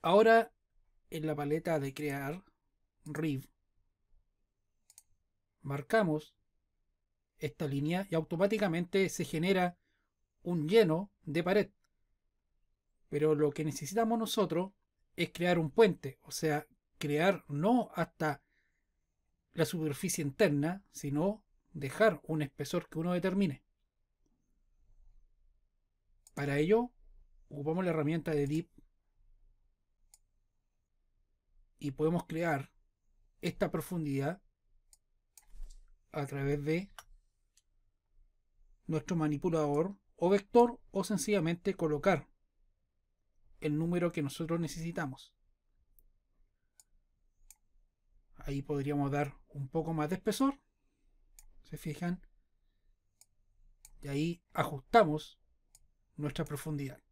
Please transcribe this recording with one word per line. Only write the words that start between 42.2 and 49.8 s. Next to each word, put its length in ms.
el 180
número 340
que 100
nosotros 380
necesitamos. 720
Ahí 260
podríamos 480
dar 280
un 220
poco 240